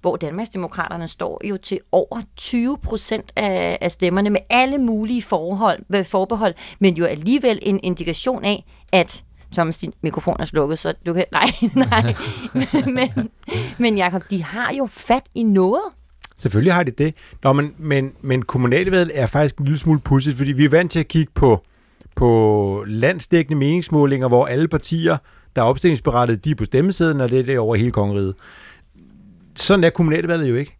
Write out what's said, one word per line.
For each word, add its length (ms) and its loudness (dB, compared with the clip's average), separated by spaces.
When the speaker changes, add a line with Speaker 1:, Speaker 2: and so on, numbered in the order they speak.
Speaker 1:
hvor 140 -2
Danmarksdemokraterne 920 -8
står 360 -8
jo 140 -6
til 220 -8
over 300 0
tyve 460 -2
procent 520 -6
af, 460 -2
af 100 -2
stemmerne 380 0
med 100 2
alle 280 2
mulige 440 -2
forhold, 580 -2
øh, 100 0
forbehold, 480 -2
men 160 4
jo 100 0
alligevel 560 0
en 220 0
indikation 600 -4
af, 220 -2
at 320 0
Thomas, 240 -2
din 160 -10
mikrofon 360 -4
er 60 -4
slukket, 340 -2
så 140 -4
du 80 -4
kan, 180 0
nej, 140 2
<laughs> 200 2
nej. 260 2
Men, 440 -2
men 200 2
Jakob, 320 0
de 140 -2
har 340 -6
jo 140 -2
fat 320 0
i 80 -2
noget. 380 2
Speaker 2:
Selvfølgelig 360 2
har 100 2
de 80 -2
det. 220 -2
Nå, 100 4
men, 240 0
men, 340 -2
men 200 0
kommunalvalget 720 2
er 140 0
faktisk 300 0
en 80 -4
lille 140 0
smule 200 2
pudsigt, 380 0
fordi 140 -2
vi 140 4
er 40 4
vant 220 4
til 80 -2
at 80 -2
kigge 280 0
på, 280 4
på 720 4
landsdækkende 720 0
meningsmålinger, 680 0
hvor 180 4
alle 220 0
partier, 500 -2
der 60 0
er 40 4
opstillingsberettigede, 760 2
de 100 -2
er 40 0
på 100 -4
stemmesedlen, 560 0
og 80 0
det 100 2
er 40 0
det 160 0
over 160 0
hele 160 2
kongeriget. 420 -2
Sådan 280 2
er 60 6
kommunalvalget 600 0
jo 60 0
ikke. 240 -6